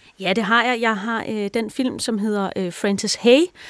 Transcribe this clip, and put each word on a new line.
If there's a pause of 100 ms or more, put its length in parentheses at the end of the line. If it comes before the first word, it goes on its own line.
(200)
Ja,
det
har
jeg.
Jeg
har,
øh,
den
film,
som
hedder,
øh,
Frances
Hay, (280)